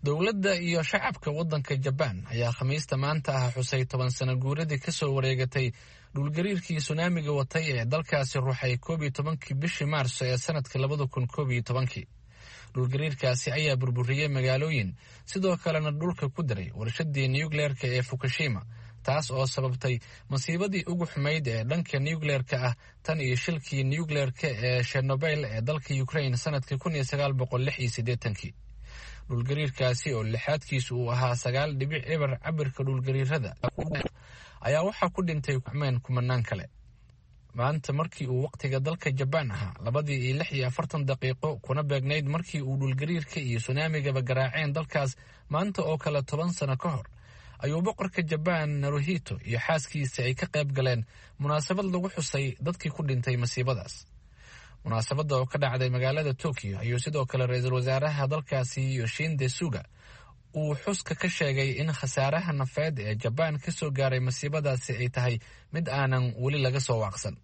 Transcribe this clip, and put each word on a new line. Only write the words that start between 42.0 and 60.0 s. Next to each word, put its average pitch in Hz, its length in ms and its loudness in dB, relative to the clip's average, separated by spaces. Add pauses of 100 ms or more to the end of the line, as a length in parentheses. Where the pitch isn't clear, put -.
markii 156 340 -2
uu 135 160 -2
dhulgariirka 139 640 0
iyo 120 200 0
tsunamigaba 139 640 0
garaaceen 131 520 0
dalkaas, 147 380 0 (380)
maanta 185 320 0
oo 156 160 0
kale 147 240 0
toban 156 320 0
sano 135 240 0
ka - 120 0
hor, 135 180 -2 (520)
ayuu 156 220 0
boqorka 196 400 0
Japan 156 480 2 (120)
Naruhito 143 640 0
iyo 117 140 0
xaaskiisa 143 640 0
ay 127 120 2
ka 175 180 -2
qayb 147 180 2
galeen 127 340 2 (340)
munaasabad 151 460 0
lagu 180 240 0
xusay 139 520 -2
dadkii 165 300 -2
ku - 120 -6
dhintay 127 340 2
masiibadaas. 123 680 -2 (800)
Munaasabadda 135 520 0
oo 127 100 4
ka 127 120 -4
dhacday 127 320 2
magaalada 131 440 2
Tokyo 123 460 -4
ayuu 120 200 0
sidoo 147 260 0
kale 127 220 2
ra'iisul 127 260 2
wasaaraha 135 540 2
dalkaasi 135 720 0
Yoshihide 131 500 0
Suga 127 320 -2 (720)